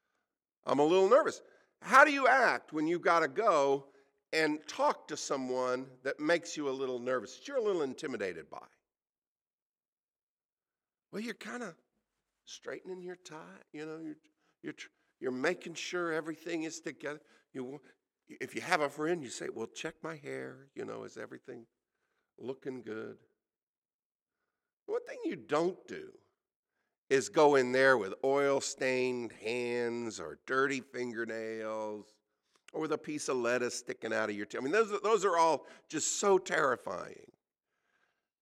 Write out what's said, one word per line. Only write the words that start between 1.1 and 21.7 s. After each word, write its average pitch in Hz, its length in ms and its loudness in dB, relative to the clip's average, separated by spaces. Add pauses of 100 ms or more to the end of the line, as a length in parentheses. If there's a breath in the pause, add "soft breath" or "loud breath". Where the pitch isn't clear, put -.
How 254 220 8
do 302 80 4
you 277 160 2
act 233 460 4
when 156 140 0
you 170 120 2
gotta 165 280 4
go 143 580 4 (480 soft breath)
and 156 340 2
talk - 400 0
to 156 80 -10
someone 127 680 -2 (180)
that 139 160 -4
makes 170 380 0
you 147 100 -2
a 135 40 -2
little 131 280 -4
nervous, 123 380 -4
that - 100 -18
you're 277 100 -4
a 240 60 0
little 190 200 0
intimidated 104 640 -6
by? - 160 -16 (2500)
Well, 190 100 -8
you're 226 140 -8
kinda 226 400 -12 (680)
straightening 180 580 -12
your 180 140 -10
tie, 170 440 -18 (100)
you 147 140 -10
know, 160 140 -10
you're, 156 180 -10 (460)
you're, 151 100 -8
tr-, - 160 -16 (300)
you're 131 120 -2
making 165 440 -2
sure 175 360 -4
everything 160 520 -6
is 160 180 -10
together. 147 400 -10 (320 soft breath)
You, 131 260 -8 (480 soft breath)
if - 280 -10
you - 60 -6
have 156 200 2
a 143 80 2
friend, 151 340 -2
you 117 60 -8
say, - 180 -8
"Well, 110 200 -6
check - 360 -10
my 160 140 -8
hair, 131 580 -10
you 120 80 -6
know, 110 200 -8
is 107 120 -14
everything 117 500 -14 (720)